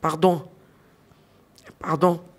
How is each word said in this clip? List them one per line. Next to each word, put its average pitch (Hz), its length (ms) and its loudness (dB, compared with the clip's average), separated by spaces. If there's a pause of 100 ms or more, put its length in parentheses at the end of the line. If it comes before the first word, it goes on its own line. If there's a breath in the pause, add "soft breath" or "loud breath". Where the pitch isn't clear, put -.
Pardon. 160 460 0 (1300 soft breath)
Pardon. 165 440 0 (160)